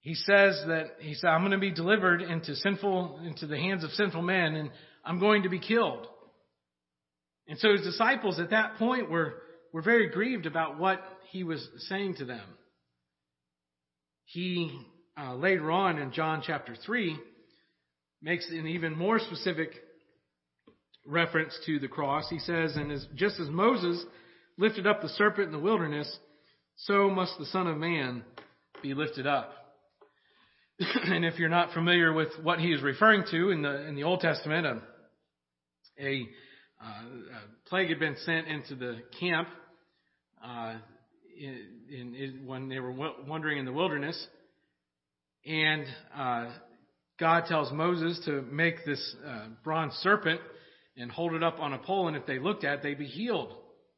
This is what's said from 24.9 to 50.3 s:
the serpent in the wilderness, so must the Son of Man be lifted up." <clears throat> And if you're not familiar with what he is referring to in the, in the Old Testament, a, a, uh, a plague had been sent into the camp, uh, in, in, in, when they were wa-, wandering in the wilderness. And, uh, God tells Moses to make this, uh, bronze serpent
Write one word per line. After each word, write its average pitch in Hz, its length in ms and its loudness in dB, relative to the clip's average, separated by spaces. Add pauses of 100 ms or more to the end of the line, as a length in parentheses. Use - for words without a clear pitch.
the 160 80 -6
serpent 202 380 2
in 156 60 -8
the 151 60 -6
wilderness, 156 600 0 (580)
so 202 320 4
must 185 300 0
the 143 80 -8
Son 185 200 0
of 160 120 0
Man 143 440 -2 (600)
be 135 100 -4
lifted 143 340 -2
up." 139 280 0 (1200)
<clears throat> 180 60 -2 (200)
And 170 200 2
if 165 140 0
you're 165 100 2
not 170 240 4
familiar 170 400 6
with 156 300 0
what 170 160 2
he 165 160 2
is 135 80 -2
referring 196 480 6
to 165 200 2
in 160 120 2
the, 143 240 -2
in 151 80 -8
the 143 80 -4
Old 180 180 2
Testament, 156 460 0
a, 113 160 -4 (1160)
a, 135 300 -4 (520)
uh, 113 240 -14 (280)
a 107 360 -20
plague 185 200 2
had 156 100 0
been 147 180 0
sent 160 300 -2
into 147 280 -8
the 123 280 -8 (160)
camp, 170 300 0 (960)
uh, 117 320 -8 (600)
in, 127 300 -14 (240)
in, 123 240 -12
in, 135 320 -10
when 131 220 -8
they 131 120 -6
were 127 120 -6
wa-, 139 220 -6 (120)
wandering 151 320 -2
in 135 60 -4
the 127 80 -6
wilderness. 156 560 -2 (1200)
And, 156 400 2 (280)
uh, 120 360 -4 (680)
God 170 280 4
tells 147 260 0
Moses 170 540 0
to 143 160 -2
make 160 420 0
this, 143 320 -6 (100)
uh, 113 200 -10 (180)
bronze 156 300 -2
serpent 180 460 2 (560)